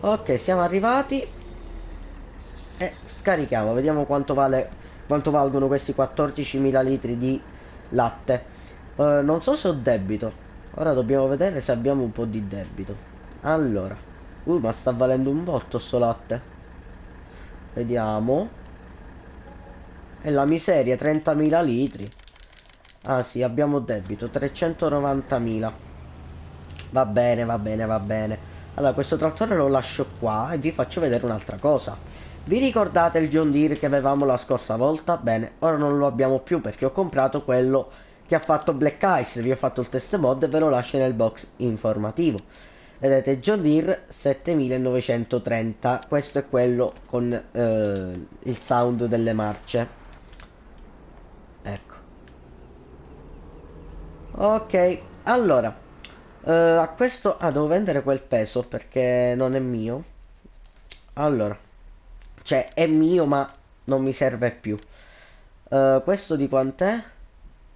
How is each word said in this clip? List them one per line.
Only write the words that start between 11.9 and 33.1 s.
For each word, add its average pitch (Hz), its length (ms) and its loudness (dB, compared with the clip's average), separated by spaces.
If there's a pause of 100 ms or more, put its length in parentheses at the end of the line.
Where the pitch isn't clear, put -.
un 113 100 -2
po' 117 120 -4
di 107 240 -4
debito. 98 480 -10 (460)
Allora, 113 520 0 (500)
uh, 170 120 2
ma 113 160 0
sta - 200 -2
valendo 131 360 2
un 156 160 0
botto 139 340 -4
sto - 200 -2
latte. 117 580 -2 (1160)
Vediamo. 120 760 0 (1700)
È 151 100 -4
la 139 160 4
miseria, 151 500 2
trentamila 151 640 2
litri. 123 500 -2 (960)
Ah 131 180 2
sì, 120 200 -4
abbiamo 143 360 2
debito, 107 500 -4
trecentonovantamila. 139 1400 -2 (1160)
Va 131 140 2
bene, 117 400 2
va 117 140 -2
bene, 110 280 -2
va 110 140 0
bene. 107 380 -4 (360)
Allora, 135 200 2
questo 151 220 -2
trattore 160 380 0
lo 147 140 4
lascio 135 380 0 (120)
qua 113 320 -2
e 165 80 -4
vi 151 140 -2
faccio - 280 -2
vedere 123 240 0
un'altra 107 340 -4
cosa. 143 380 0 (480)
Vi 190 140 0
ricordate 196 600 2